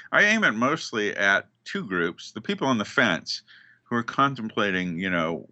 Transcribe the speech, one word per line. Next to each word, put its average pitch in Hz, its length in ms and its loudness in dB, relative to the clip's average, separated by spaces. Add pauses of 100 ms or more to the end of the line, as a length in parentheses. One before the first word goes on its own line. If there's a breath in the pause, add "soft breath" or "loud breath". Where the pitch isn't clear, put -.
(120)
I 190 120 4
aim 214 200 2
it 139 100 2
mostly 127 640 -2
at 98 320 2 (180)
two 196 200 -6
groups, 87 460 -2
the 110 100 -12
people 196 260 -2
on 120 120 2
the 98 60 -2
fence - 580 0 (400 soft breath)
who - 120 -4
are 117 60 0
contemplating, 107 960 0
you 95 140 -4
know, 82 400 0